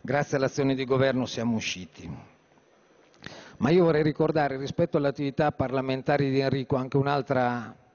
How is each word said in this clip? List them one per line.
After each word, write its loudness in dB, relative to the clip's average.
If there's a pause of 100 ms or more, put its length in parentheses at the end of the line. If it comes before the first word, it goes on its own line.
grazie -2
all'azione 0
di -4
governo, 2
siamo -2
usciti. -8 (1500)
Ma 2
io 6
vorrei 4
ricordare, 0
rispetto -2
all'attività 0
parlamentare 0
di 2
Enrico, 0
anche -2
un'altra 0 (200)